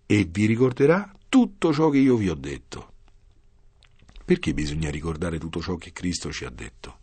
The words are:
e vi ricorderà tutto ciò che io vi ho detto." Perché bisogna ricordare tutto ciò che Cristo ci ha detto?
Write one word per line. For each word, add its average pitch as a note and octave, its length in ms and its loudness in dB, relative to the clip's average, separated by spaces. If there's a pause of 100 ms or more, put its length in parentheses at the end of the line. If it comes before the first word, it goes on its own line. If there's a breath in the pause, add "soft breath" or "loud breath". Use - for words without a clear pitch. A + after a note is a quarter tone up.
e G#2 240 4
vi G2+ 160 0
ricorderà C3 640 2 (160)
tutto G3+ 440 2
ciò D#3 160 2
che C#3+ 100 4
io C3+ 180 4
vi G#2 120 0
ho E2 60 -2
detto." C#2 580 -12 (1300)
Perché - 300 0
bisogna D2 360 -4
ricordare D#2+ 480 -6
tutto E2 220 -8
ciò F2+ 160 -6
che - 160 -14
Cristo E2+ 380 -6
ci - 140 -10
ha B1+ 60 -10
detto? A1+ 520 -16